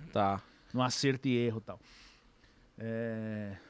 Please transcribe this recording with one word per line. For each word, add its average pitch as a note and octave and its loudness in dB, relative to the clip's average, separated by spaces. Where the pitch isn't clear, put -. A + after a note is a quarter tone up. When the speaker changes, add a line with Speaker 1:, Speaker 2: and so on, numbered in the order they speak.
Speaker 1:
Tá. G2 4
Speaker 2:
No B2+ 4
acerto C3 2
e B2 4
erro A#2+ 2
e - -8
tal. F#2 -14
É... A2 -4